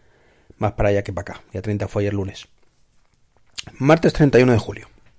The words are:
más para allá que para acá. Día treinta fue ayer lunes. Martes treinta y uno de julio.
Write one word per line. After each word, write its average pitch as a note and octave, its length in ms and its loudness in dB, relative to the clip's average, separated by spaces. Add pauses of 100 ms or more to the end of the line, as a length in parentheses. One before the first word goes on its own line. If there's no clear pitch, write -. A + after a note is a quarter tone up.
(580)
más G#2 140 -2
para G#2 180 0
allá G2+ 140 0
que - 80 -10
para F2+ 220 -8
acá. - 180 -20
Día F#2+ 100 -8
treinta G2+ 280 -4
fue G#2 140 -2
ayer G2+ 100 -2
lunes. F#2+ 340 -8 (1300)
Martes D3+ 340 2
treinta C#3 260 4
y B2+ 40 6
uno B2+ 100 4
de A2+ 60 4
julio. - 280 -12 (320)